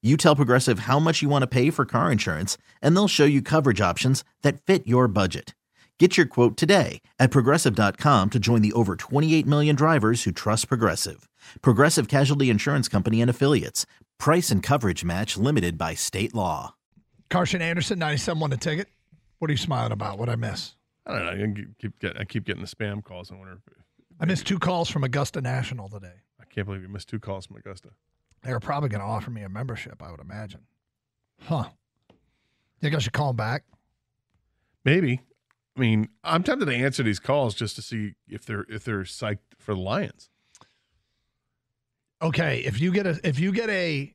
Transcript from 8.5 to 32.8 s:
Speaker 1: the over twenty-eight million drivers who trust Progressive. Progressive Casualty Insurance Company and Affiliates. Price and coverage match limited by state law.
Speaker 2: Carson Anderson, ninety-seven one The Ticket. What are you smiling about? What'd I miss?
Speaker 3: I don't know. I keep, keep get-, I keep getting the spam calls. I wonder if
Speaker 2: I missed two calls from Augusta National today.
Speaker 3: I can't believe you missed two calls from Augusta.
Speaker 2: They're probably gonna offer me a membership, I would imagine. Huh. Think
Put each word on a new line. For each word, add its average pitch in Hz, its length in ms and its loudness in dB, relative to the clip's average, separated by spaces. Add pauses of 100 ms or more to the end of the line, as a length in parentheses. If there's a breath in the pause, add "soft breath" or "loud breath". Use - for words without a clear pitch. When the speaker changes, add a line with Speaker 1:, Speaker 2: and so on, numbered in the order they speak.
Speaker 1:
the 104 120 4
over 98 220 2
twenty-eight 156 520 0
million 147 280 2
drivers 127 480 2
who 95 80 0
trust - 360 -2
Progressive. 104 600 -2 (360 loud breath)
Progressive 135 440 4
Casualty 139 440 2
Insurance 135 360 0
Company 110 340 2
and 120 80 4
Affiliates. 131 580 0 (320 soft breath)
Price 165 320 2
and 98 100 2
coverage 113 420 0
match 87 320 -4
limited 98 440 0
by 82 160 -4
state - 400 -4
law. 87 400 -4 (560)
Speaker 2:
Carson 180 320 0
Anderson, 170 340 -2
ninety-seven 156 420 -2
one 151 120 -2
The 131 60 -4
Ticket. 160 320 -4 (500)
What 160 100 -4
are 147 40 0
you 123 40 0
smiling 117 340 -2
about? 101 280 -6
What'd 120 120 -4
I 117 40 -2
miss? - 400 -8 (320)
Speaker 3:
I - 60 -10
don't 87 120 -4
know. 85 60 -6
I 101 160 -4
keep, 101 320 -8
keep - 200 -12
get-, 98 200 -8
I 110 40 -4
keep 101 220 -8
getting - 160 -6
the 98 80 -12
spam 104 340 -8
calls. 90 280 -18
I 95 40 -20
wonder 95 180 -20
if - 200 -20 (460)
Speaker 2:
I 160 60 -2
missed 180 200 -2
two 190 140 -2
calls 170 300 -2
from 143 140 -2
Augusta 135 380 -4
National 123 480 -6
today. 98 320 -18 (180)
Speaker 3:
I 120 60 -20
can't 98 220 -8
believe 98 160 -10
you 92 40 -16
missed 98 220 -14
two 113 100 -8
calls 98 280 -10
from 98 80 -20
Augusta. 101 340 -20 (540)
Speaker 2:
They're 120 160 -4
probably 143 280 -4
gonna 104 160 -4
offer 117 280 -6
me 113 100 -10
a 98 80 -12
membership, 113 520 -10
I 78 100 -16
would 82 80 -16
imagine. 98 420 -14 (800)
Huh. 151 280 -4 (1080)
Think 147 140 -2